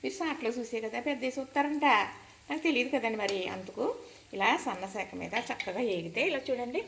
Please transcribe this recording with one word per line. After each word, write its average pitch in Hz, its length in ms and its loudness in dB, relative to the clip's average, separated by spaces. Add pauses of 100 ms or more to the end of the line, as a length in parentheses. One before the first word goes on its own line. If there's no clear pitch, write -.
మీరు - 100 -2
సాట్లో 294 360 0
చూసే 233 320 -2
కదా 220 180 -4
పెద్ద 269 220 0
వేసి 254 180 -2
వస్తారంట, 294 460 2 (640)
నాకు 302 80 -2
తెలియదు 277 320 2
కదండి. 226 280 2
మరి 196 300 0
అందుకు 190 480 -2 (380)
ఇలా 208 240 4
సన్న 190 280 -4
శాఖ 190 300 -6
మీద 175 180 -6
చక్కగా 233 480 -2
ఏగితే 190 460 0
ఇలా 294 120 0 (120)
చూడండి 247 360 -2